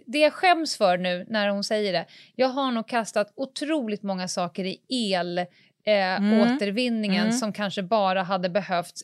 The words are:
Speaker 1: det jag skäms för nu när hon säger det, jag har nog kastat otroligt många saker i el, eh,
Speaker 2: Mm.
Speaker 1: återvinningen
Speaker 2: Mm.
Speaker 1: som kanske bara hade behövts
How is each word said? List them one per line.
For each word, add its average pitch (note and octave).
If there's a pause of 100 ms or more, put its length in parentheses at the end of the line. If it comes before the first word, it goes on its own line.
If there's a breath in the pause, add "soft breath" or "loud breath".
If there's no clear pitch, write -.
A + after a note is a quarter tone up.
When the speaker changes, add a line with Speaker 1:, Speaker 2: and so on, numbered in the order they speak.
Speaker 1:
det C#4
jag -
skäms E4+
för F#3
nu F3+
när G#3
hon G3+
säger G#3
det, E3+ (300 loud breath)
jag B3+
har C4
nog A3+
kastat G#3+
otroligt C4+
många F#3
saker F3+
i F#3 (120)
el, F#3
eh, F3+ (400 soft breath)
Speaker 2:
Mm. G#3
Speaker 1:
återvinningen G#3+
Speaker 2:
Mm. A3
Speaker 1:
som A3
kanske G3+
bara F#3+
hade F#3
behövts F3